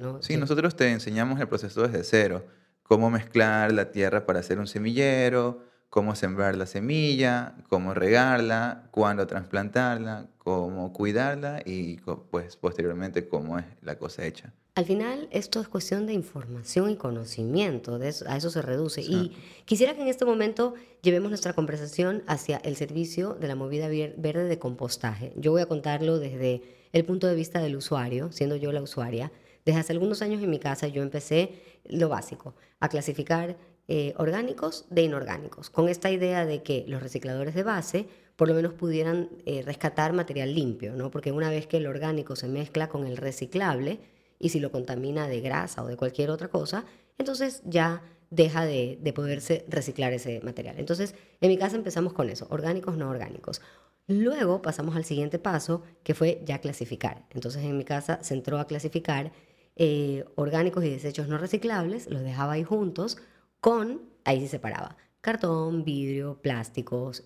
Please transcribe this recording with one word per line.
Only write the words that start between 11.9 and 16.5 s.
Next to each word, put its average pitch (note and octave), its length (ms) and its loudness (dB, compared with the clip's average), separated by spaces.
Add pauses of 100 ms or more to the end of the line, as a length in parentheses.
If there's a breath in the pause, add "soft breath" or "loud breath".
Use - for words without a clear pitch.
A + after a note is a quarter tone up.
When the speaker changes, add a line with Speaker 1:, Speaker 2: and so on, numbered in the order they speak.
Speaker 2:
co-, - 320 -8
pues, F2 260 -4
posteriormente F2 720 -2
cómo D#2+ 300 -2
es E2+ 60 -4 (160)
la D2+ 160 -8
cosecha. - 560 -8 (220)
Speaker 1:
Al F3 100 2
final, A3+ 460 0
esto - 300 -2
es G#3 80 -6
cuestión G3+ 380 -2
de A3 60 -2
información C#3+ 800 -2